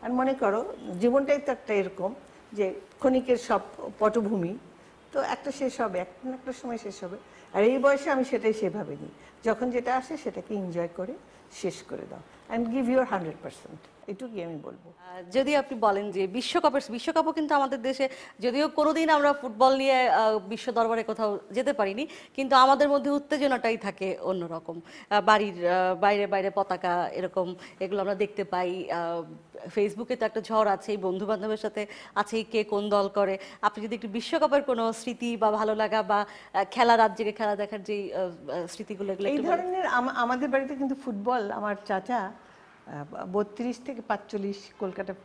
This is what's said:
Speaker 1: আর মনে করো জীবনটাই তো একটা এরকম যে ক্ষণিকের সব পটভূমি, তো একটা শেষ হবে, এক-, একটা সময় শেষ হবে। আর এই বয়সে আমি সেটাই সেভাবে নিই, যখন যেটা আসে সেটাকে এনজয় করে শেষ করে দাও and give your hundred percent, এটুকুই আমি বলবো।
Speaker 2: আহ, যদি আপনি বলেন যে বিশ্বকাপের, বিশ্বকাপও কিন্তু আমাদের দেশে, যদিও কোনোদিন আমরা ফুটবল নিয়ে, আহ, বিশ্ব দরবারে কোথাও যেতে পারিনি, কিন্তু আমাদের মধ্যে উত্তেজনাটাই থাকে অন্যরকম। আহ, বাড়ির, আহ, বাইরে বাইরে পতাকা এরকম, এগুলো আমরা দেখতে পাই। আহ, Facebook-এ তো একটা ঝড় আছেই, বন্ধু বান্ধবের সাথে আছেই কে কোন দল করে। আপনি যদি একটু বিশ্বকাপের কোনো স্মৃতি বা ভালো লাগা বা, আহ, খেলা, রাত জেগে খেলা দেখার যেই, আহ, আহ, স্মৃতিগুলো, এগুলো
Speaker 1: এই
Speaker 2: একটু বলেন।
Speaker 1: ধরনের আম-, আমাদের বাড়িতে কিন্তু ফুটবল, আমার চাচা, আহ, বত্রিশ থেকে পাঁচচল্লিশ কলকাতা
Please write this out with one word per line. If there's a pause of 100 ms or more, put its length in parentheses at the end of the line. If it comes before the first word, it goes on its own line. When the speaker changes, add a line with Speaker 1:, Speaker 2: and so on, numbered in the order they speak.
Speaker 1:
আর
মনে
করো (260)
জীবনটাই
তো
একটা
এরকম (400)
যে (240)
ক্ষণিকের
সব (400)
পটভূমি, (540)
তো
একটা
শেষ
হবে,
এক-,
একটা
সময়
শেষ
হবে। (360)
আর
এই
বয়সে
আমি
সেটাই
সেভাবে
নিই, (340)
যখন
যেটা
আসে
সেটাকে
এনজয়
করে (380)
শেষ
করে
দাও (300)
and
give
your
hundred
percent, (300)
এটুকুই
আমি
বলবো।
Speaker 2:
আহ,
যদি
আপনি
বলেন
যে
বিশ্বকাপের,
বিশ্বকাপও
কিন্তু
আমাদের
দেশে, (300)
যদিও
কোনোদিন
আমরা
ফুটবল
নিয়ে,
আহ,
বিশ্ব
দরবারে
কোথাও (120)
যেতে
পারিনি, (260)
কিন্তু
আমাদের
মধ্যে
উত্তেজনাটাই
থাকে
অন্যরকম। (280)
আহ,
বাড়ির,
আহ,
বাইরে
বাইরে
পতাকা
এরকম, (240)
এগুলো
আমরা
দেখতে
পাই।
আহ, (520)
Facebook-এ
তো
একটা
ঝড়
আছেই,
বন্ধু
বান্ধবের
সাথে (280)
আছেই
কে
কোন
দল
করে। (240)
আপনি
যদি
একটু
বিশ্বকাপের
কোনো
স্মৃতি
বা
ভালো
লাগা
বা, (280)
আহ,
খেলা,
রাত
জেগে
খেলা
দেখার
যেই,
আহ,
আহ,
স্মৃতিগুলো,
এগুলো
Speaker 1:
এই
Speaker 2:
একটু
বলেন।
Speaker 1:
ধরনের
আম-,
আমাদের
বাড়িতে
কিন্তু
ফুটবল,
আমার (100)
চাচা, (560)
আহ,
বত্রিশ
থেকে
পাঁচচল্লিশ (220)
কলকাতা (120)